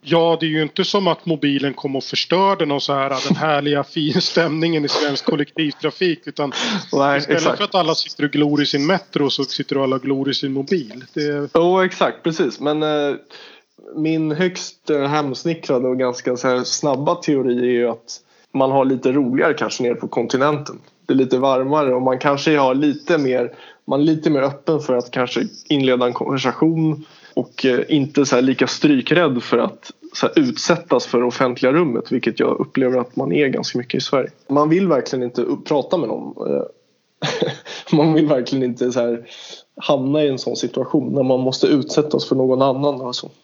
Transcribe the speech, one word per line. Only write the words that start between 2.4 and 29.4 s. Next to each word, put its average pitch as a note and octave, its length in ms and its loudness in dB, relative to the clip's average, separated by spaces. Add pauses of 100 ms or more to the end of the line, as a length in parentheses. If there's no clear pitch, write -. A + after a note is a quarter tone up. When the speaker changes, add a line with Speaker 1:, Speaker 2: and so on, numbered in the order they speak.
Speaker 1:
någon C#3+ 160 -2
så C#3+ 120 -2
här, C#3 160 0
den C3+ 280 0
härliga C#3+ 460 0
<laughs> - 0 -
fin E3 380 -2
stämningen D#3+ 640 0
i - 20 -2
svensk C#3+ 380 -2
kollektivtrafik, D#3 1000 -2
utan C#3+ 260 -6 (420)
Speaker 2:
Nej, C#3 260 2
Speaker 1:
istället D3+ 220 0
Speaker 2:
exakt. - 160 0
Speaker 1:
för G3+ 60 -2
att G3+ 120 -4
alla D#3+ 200 2
sitter - 280 -6
och D3 80 -2
glor D3 300 2
i C#3+ 40 2
sin C#3+ 200 -2
Metro D#3 440 0
så C#3 140 -4
sitter C#3 400 -4
alla C3 120 0
och B2+ 60 -4
glor C3+ 280 -2
i C3+ 40 -2
sin C3+ 200 -4
mobil. C3+ 500 -4 (100)
Det D3 400 -4
Speaker 2:
Jo, F3 280 4
exakt, F3 420 0
precis. D#3+ 360 -2
Men, D3+ 240 -2
eh, D3 320 0 (800)
min D#3 360 0
högst, F3+ 580 -4
eh, D3 180 2
hemsnickrade C#3+ 800 -2
och B2+ 120 0
ganska B2+ 380 -2
så C3+ 100 -2
här B2+ 160 2
snabba D3 520 -2
teori C3 440 0
är B2 120 0
ju A#2+ 180 2
att - 300 -10 (340)
man C3+ 180 2
har C3+ 140 4
lite C3 260 0
roligare C#3+ 420 2
kanske A2+ 300 -4
nere A#2+ 120 2
på - 120 -8
kontinenten. C#3 720 -2 (260)
Det - 80 0
är C3 40 4
lite C3 200 2
varmare C3+ 580 2
och B2 60 0
man B2+ 180 0
kanske C#3+ 380 2
har C3 180 4
lite D3+ 420 0
mer, B2+ 340 0 (340)
man C3+ 140 -2
är D3 40 4
lite D#3 260 2
mer C#3+ 120 2
öppen C#3 380 -2
för C3+ 180 0
att A#2+ 140 -4
kanske B2 320 -2 (240)
inleda B2+ 380 2
en B2 80 0
konversation D3 920 0 (300)
och, - 300 -4
eh, B2 220 4
inte C#3+ 380 2
så B2+ 100 2
här B2 60 6
lika C3 260 2
strykrädd C#3+ 760 2